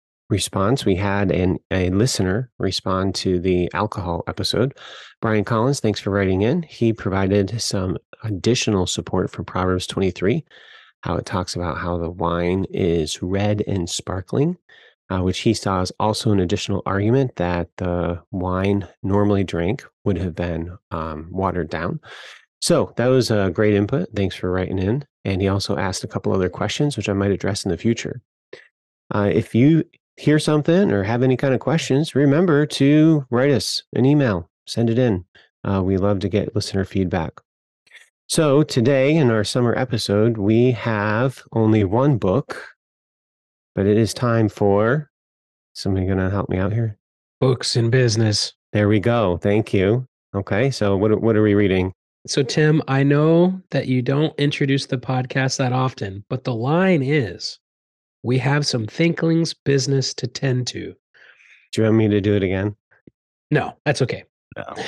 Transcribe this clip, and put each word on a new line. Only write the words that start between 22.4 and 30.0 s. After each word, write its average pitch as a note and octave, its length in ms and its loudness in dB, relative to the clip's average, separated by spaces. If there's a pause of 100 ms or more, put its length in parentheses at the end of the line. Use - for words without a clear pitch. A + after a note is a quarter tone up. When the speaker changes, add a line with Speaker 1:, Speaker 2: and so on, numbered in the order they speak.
Speaker 1:
So C#3+ 360 0
that A#2+ 120 2
was C3 220 4
a G2 220 2
great G#2+ 220 2
input. G2+ 420 0
Thanks G2 180 0
for - 160 -6
writing F#2 280 -2
in. A2+ 260 -2 (220)
And F#2+ 160 -2
he G2 60 2
also G2 280 -2
asked F#2 260 -4
a G#2+ 60 -8
couple G#2 240 -4
other F#2 160 0
questions, C#3 480 -2
which G#2 140 -4
I - 20 0
might G2 180 0
address G2 360 -4
in G2 40 -2
the E2+ 60 -2
future. - 460 -4 (920)
Uh, G#2 160 2
if - 240 0
you D3+ 300 4 (320)